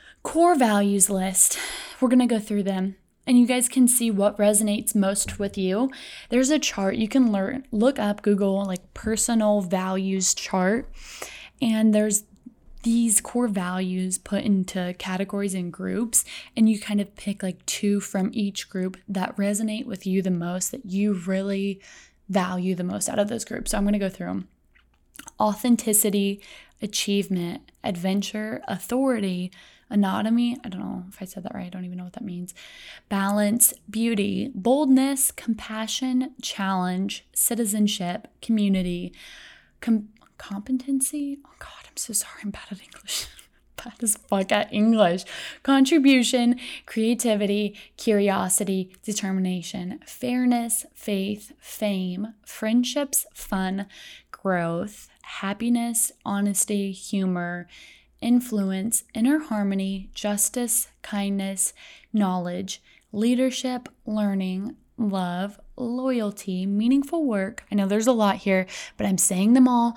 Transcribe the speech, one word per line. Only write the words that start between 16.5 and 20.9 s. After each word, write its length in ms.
and 140
you 100
kind 220
of 140
pick, 280
like, 220
two 340
from 340
each 360
group 280
that 280
resonate 500
with 200
you 160
the 100
most, 400
that 140
you 280